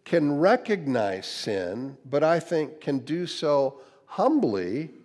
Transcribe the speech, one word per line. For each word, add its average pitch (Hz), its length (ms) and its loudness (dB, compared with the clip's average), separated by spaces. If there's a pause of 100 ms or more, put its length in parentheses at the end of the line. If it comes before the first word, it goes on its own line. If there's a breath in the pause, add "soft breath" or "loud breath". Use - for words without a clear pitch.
can 147 320 2
recognize 147 880 2
sin, 107 800 -4
but 139 220 0
I 170 120 4
think 156 440 -4
can 139 180 -2
do 156 260 -4
so 143 540 0 (260 loud breath)
humbly 151 840 0 (160)